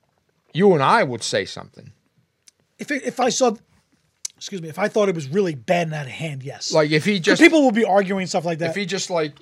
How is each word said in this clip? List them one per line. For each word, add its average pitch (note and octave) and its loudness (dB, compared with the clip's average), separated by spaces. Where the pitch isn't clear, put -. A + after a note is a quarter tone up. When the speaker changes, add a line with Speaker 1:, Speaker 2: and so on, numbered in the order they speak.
Speaker 1:
you F#3+ 4
and C#3+ 2
I F#3+ 4
would B2 -6
say G#2 -2
something. - -16
Speaker 2:
If - -12
it, C#4+ -4
if A#3+ -6
I B3+ 2
saw, A#3+ 2
excuse - -14
me, E3 -12
if D3 -14
I G#3 -2
thought G#3 2
it F#3+ 0
was D3 -8
really F3 0
bad E3+ -2
and D#3 -8
out D3 -10
of A#2+ -14
hand, D3 -10
yes. - -10
Speaker 1:
Like, D#3 4
if D#3 2
he G3+ 0
Speaker 2:
'Cause D#3+ -6
Speaker 1:
just - 4
Speaker 2:
people D#4 8
will C4 4
be G#3+ 2
arguing F#3+ 0
stuff F3 -4
like E3+ -4
that. E3 -4
Speaker 1:
If E3 -8
he G3+ -4
just, F3+ -6
like, D#3 -4